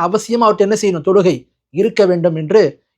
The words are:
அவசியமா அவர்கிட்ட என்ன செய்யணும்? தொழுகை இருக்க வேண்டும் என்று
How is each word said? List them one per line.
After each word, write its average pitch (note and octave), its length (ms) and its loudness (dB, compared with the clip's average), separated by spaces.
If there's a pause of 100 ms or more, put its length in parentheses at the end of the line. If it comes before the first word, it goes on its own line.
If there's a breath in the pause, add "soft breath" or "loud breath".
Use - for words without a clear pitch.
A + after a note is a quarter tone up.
அவசியமா A3 400 -2
அவர்கிட்ட G#3 220 2
என்ன G#3+ 140 0
செய்யணும்? F3+ 280 -2
தொழுகை F3+ 400 0 (240)
இருக்க G#3 320 0
வேண்டும் F3 280 0
என்று D#3+ 260 0 (380)